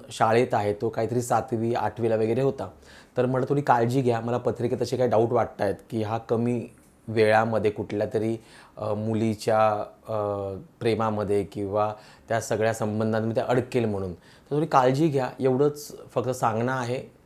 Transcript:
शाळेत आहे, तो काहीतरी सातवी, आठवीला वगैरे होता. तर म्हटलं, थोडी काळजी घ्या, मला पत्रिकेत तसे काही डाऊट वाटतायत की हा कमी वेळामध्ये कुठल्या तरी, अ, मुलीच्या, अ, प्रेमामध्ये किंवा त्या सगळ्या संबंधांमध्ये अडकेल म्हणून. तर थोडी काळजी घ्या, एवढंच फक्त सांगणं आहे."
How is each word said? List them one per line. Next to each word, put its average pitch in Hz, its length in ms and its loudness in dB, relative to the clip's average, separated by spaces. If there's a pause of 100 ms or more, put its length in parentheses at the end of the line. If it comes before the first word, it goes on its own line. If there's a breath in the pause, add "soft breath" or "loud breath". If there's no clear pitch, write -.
शाळेत 120 440 2
आहे, 104 200 2
तो 113 160 -4
काहीतरी 113 320 -2
सातवी, 117 520 0
आठवीला 113 420 0
वगैरे 110 260 2
होता. 131 280 -2 (480 loud breath)
तर 123 80 2
म्हटलं, 127 240 0
थोडी 143 120 0
काळजी 123 400 2
घ्या, 120 180 2
मला 120 180 -2
पत्रिकेत 120 440 -2
तसे 120 160 -2
काही 123 120 2
डाऊट 110 200 4
वाटतायत 104 460 0 (140)
की 113 140 -4
हा 107 140 -4
कमी 117 500 -2 (400)
वेळामध्ये 110 640 4
कुठल्या 104 420 -4
तरी, 110 240 0 (400 loud breath)
अ, 107 160 -4
मुलीच्या, 110 880 2 (240)
अ, 110 80 -4 (640)
प्रेमामध्ये 104 640 0
किंवा 104 500 -2 (360 loud breath)
त्या 113 120 0
सगळ्या 110 320 0
संबंधांमध्ये 110 720 -2
अडकेल 123 420 0
म्हणून. 95 280 -4
तर - 420 -12
थोडी 151 100 0
काळजी 135 420 4
घ्या, 131 220 -2 (100)
एवढंच 135 560 0 (200)
फक्त 123 140 0
सांगणं 120 420 0
आहे." 127 300 -4 (240)